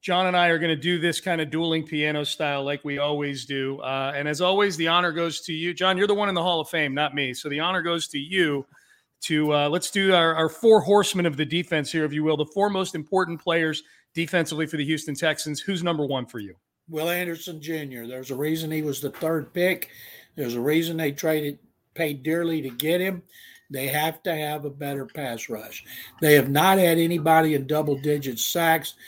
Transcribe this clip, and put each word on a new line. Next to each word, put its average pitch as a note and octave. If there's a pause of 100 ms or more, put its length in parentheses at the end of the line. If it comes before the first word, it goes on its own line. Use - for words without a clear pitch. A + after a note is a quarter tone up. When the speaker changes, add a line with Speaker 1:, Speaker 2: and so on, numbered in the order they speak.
Speaker 1:
John F#3
and F3+
I F3
are E3
gonna D#3+
do E3+
this E3
kind E3+
of D3
dueling D#3+
piano D3+
style C#3+
like C#3+
we C#3+
always C#3+
do. C3+
Uh, C3+
and C#3+
as D3+
always, F#3+
the E3
honor F3
goes E3
to F3
you. E3
John, F#3
you're G3
the G#3
one G#3
in G3
the F3
Hall F3
of D3+
Fame, D3
not D3
me. C3+
So -
the C#3+
honor F3
goes E3+
to D3
you D3+ (600)
to, D3+
uh, D3
let's F3
do G3
our, E3
our D#3+
four A3
horsemen F#3+
of D3
the D3+
defense D#3+
here, D#3+
if D3
you D3+
will, D#3
the D3+
four G3
most F#3+
important E3+
players D#3+ (320)
defensively D#3+
for D#3
the D3
Houston D3+
Texans. D3+
Who's F3+
number E3
one C3
for -
you? G2 (340)
Speaker 2:
Will D#3+
Anderson E3+
Junior. C#3+
There's B2+
a C3
reason D#3
he D#3
was C#3+
the C#3
third D#3+
pick. F3+ (460)
There's A#2+
a A#2+
reason D#3+
they D#3
traded, D3+ (340)
paid D3
dearly D#3+
to C3
get D#3
him. F#3 (480)
They C3+
have D3+
to E3+
have D3+
a D3
better C#3
pass A#2+
rush. - (340)
They D3+
have C#3
not F3
had E3+
anybody D#3+
in C3+
double-digit C#3+
sacks E3 (120)